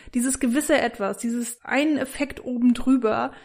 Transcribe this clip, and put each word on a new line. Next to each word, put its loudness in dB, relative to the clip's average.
dieses 0
gewisse 2
Etwas, -2
dieses -6
einen 0
Effekt -6
oben 2
drüber, 2